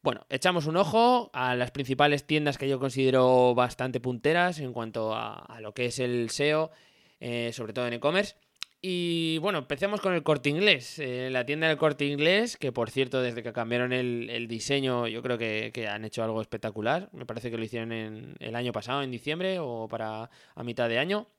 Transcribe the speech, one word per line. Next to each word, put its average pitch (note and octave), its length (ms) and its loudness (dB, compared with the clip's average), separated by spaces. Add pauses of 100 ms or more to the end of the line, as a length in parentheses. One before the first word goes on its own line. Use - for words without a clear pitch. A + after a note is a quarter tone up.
Bueno, A#2+ 260 0
echamos E3 380 2
un D#3+ 100 0
ojo A#3 560 4
a B2+ 220 0
las B2 160 0
principales C#3 560 2
tiendas D3+ 320 0
que C3+ 100 -2
yo C3+ 80 2
considero B2+ 760 6
bastante B2 440 0
punteras D3+ 600 0
en C3 120 -6
cuanto A2 440 -4
a, A2+ 180 -6
a A#2 280 -16
lo G#2+ 120 -10
que B2 140 -2
es A#2 100 -4
el A#2+ 320 0
seo, D3+ 400 2 (500)
eh, A#2+ 340 -4
sobre A2 200 -8
todo B2 140 -2
en A#2 60 -2
e-commerce. D#3+ 420 0 (500)
Y E3+ 520 0
bueno, F3+ 220 0
empecemos G3 420 -2
con F#3 120 2
el D#3+ 100 0
Corte D3 260 2
Inglés. E3 500 2
Eh, B2+ 320 -4
la B2+ 140 0
tienda D#3 240 0
del D3+ 80 2
Corte D3 260 2
Inglés, E3 540 2
que C3 160 -2
por A#2 160 -2
cierto, C3 320 0
desde A#2 200 -2
que A2+ 120 -8
cambiaron B2 400 0
el, A#2+ 360 -2
el A#2 200 -6
diseño, B2 580 0
yo A2+ 140 -4
creo B2 160 -2
que, A2 360 -2
que A2+ 140 -6
han G#2 160 -6
hecho A2 180 -6
algo A2 200 -2
espectacular. A2+ 720 -2
Me B2+ 120 -12
parece A#2 240 -8
que A2+ 80 -6
lo A2+ 60 -4
hicieron A2+ 300 -6
en, A2 460 -10
el A2+ 180 -8
año B2 160 -2
pasado, B2 280 -4
en C3 100 -6
diciembre, F3 480 -4
o A#2+ 280 -6
para A2 420 -6 (240)
a - 120 -12
mitad A#2+ 240 0
de A#2 100 2
año. G3+ 280 -2 (100)